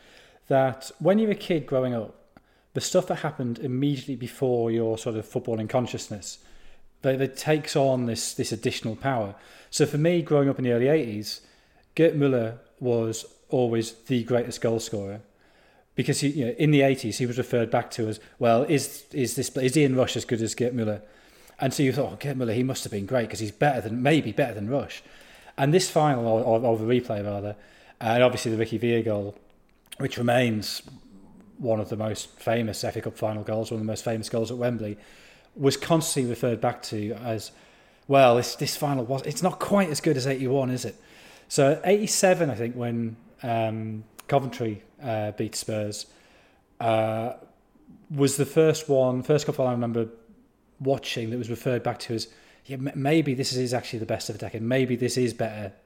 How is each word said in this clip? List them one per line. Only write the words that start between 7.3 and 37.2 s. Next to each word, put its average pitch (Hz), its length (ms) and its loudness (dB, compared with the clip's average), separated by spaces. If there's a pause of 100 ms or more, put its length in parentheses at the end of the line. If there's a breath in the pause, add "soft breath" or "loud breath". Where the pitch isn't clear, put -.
takes 156 400 -2
on 131 300 2
this, 113 300 -4
this - 180 -2
additional 113 420 -4
power. 113 400 -4 (360 loud breath)
So 151 160 2
for 151 100 -4
me, 170 240 2
growing 143 300 4
up 131 80 -2
in 131 60 -2
the 123 80 2
early 120 160 4
eighties, 117 520 -2 (540 soft breath)
Gerd 160 180 4
Müller 127 460 2 (200)
was 117 460 0 (240)
always 117 440 2
the 123 320 -2
greatest 120 360 0
goal 113 200 0
scorer, 101 420 -8 (720 soft breath)
because 135 260 0
he, 143 80 0
you 143 160 -2
know, 120 140 -2
in 151 140 4
the 139 100 6
eighties, 131 340 2
he 131 80 -2
was 120 140 -4
referred 120 320 0
back 120 220 0
to 110 160 -2
as, 110 120 -8 (180 loud breath)
"Well, 117 260 4
is, 143 480 -2
is 131 240 -2
this, 135 200 -2
is 131 220 2
Ian 135 180 4
Rush 127 180 2
as 113 120 -4
good 113 160 0
as 110 120 -2
Gerd 123 200 0
Müller?" 107 260 -2 (580 soft breath)
And 135 140 0
so - 100 0
you 131 120 4
thought, 123 180 -2
"Oh, 101 80 -14
Gerd 139 160 -6
Müller, 120 180 -2
he 127 100 0
must 131 200 -4
have 101 60 -10
been 101 160 -4
great, 117 240 0
'cause - 80 -8
he's 107 120 -6
better 135 300 2
than, 117 220 -4
maybe 139 280 4
better 120 220 0
than 104 160 -6
Rush." 123 340 -4 (540 loud breath)
And 139 160 2
this 185 160 4
final, 143 380 2
or, 110 160 4
or, 117 180 4
or 117 160 2
the 110 80 -4
replay 117 400 0
rather, 101 320 -6 (420 soft breath)
and 117 240 4
obviously 117 280 4
the 110 80 0
Ricky 113 180 0
Villa 117 260 2
goal, 104 360 -2 (600)
which 135 200 -6
remains 120 640 0 (760)
one 113 220 0
of 104 80 -4
the 117 80 -4
most 107 420 -6
famous 113 460 -2
F 110 120 -4
A 110 40 -6
Cup 107 160 -8
final 107 260 -4
goals, 110 280 -4
one 113 100 -4
of 107 60 -4
the 110 40 -4
most 104 140 -6
famous 113 240 -4
goals 113 220 -2
at 127 60 -8
Wembley, 117 420 -4 (560 soft breath)
was 139 220 2
constantly 151 520 0
referred 117 320 -2
back 120 220 -2
to 107 300 -6 (100)